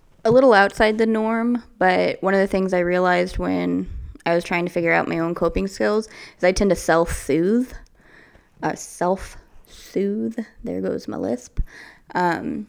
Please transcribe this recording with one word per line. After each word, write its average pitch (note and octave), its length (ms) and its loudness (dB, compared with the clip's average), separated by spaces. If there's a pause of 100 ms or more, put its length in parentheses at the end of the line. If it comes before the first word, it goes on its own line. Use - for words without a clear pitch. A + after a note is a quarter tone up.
(240)
A A3+ 80 4
little C4 220 8
outside G#3+ 440 4
the A3+ 80 2
norm, A3+ 560 0 (160)
but F3+ 460 2
one F#3+ 100 2
of G3 60 4
the G3 80 2
things F#3+ 260 -2
I F3+ 60 2
realized F3+ 580 0
when F3+ 520 -2 (360)
I E3+ 80 0
was F3 120 0
trying F3 200 -2
to F3 60 -6
figure E3+ 220 0
out E3+ 160 0
my E3+ 100 -4
own E3+ 160 -2
coping F#3 320 -2
skills G#3+ 400 -2 (300)
is - 80 -12
I F#3 80 4
tend G3+ 160 2
to E3+ 80 2
self-soothe. F3 960 0 (920)
Uh, D#3 120 -2
self-soothe. - 1600 -6 (240)
There F3+ 160 -6
goes - 300 -6
my - 80 -8
lisp. - 420 -6 (560)
Um, F3+ 540 -4